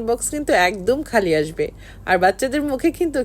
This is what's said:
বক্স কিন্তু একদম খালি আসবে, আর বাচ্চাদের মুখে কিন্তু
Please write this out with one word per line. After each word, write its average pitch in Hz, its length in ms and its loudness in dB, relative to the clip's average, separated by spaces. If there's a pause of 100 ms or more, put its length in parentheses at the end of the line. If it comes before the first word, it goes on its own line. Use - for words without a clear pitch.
বক্স 233 240 -2
কিন্তু 294 240 -2
একদম 190 500 2
খালি 196 320 0
আসবে, 156 300 -2 (400)
আর 185 120 2
বাচ্চাদের 233 440 2
মুখে 285 300 0
কিন্তু 302 340 -2